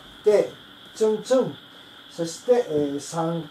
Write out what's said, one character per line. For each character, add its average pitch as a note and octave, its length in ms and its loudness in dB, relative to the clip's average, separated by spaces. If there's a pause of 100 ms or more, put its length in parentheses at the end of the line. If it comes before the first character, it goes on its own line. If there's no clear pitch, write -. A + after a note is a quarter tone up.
(240)
て、 G#3 260 4 (460)
ツ A3 120 0
ン G#3+ 160 -2
ツ B3+ 180 2
ン。 D#3 140 -4 (540)
そ E3+ 160 -6
し - 200 -12
て、 A#3+ 240 4
え D3 260 -2
ー、 C#3+ 40 -6
三 E3 520 -6